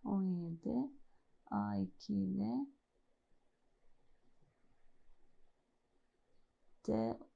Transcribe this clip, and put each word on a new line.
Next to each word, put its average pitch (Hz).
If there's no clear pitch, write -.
On 202
yedi. 185
A 208
iki 196
ile 202
D 226